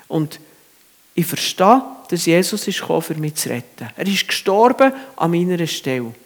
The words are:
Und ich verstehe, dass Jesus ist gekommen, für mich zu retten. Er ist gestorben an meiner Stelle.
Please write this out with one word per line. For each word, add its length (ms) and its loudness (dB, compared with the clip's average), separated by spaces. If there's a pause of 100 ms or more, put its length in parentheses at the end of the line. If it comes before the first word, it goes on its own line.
Und 320 -4 (720)
ich 120 0
verstehe, 560 4 (300)
dass 140 -2
Jesus 420 2
ist 140 -6
gekommen, 200 -2
für 140 -6
mich 200 -6
zu 140 -4
retten. 460 -10
Er 120 -4
ist 200 -2
gestorben 640 2 (240)
an 160 0
meiner 340 0
Stelle. 480 -4 (120)